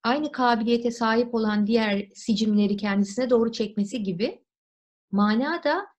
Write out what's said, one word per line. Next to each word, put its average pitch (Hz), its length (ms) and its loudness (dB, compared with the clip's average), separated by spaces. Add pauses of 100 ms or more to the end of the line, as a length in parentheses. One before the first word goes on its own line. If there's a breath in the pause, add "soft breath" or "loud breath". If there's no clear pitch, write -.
aynı 285 280 0
kabiliyete 233 600 2
sahip 233 440 0
olan 208 320 0
diğer 208 460 0
sicimleri 208 640 0
kendisine 202 520 -2
doğru 233 220 2
çekmesi 208 520 -4
gibi 196 420 -4 (680)
mana 226 520 0
da 330 220 0 (140)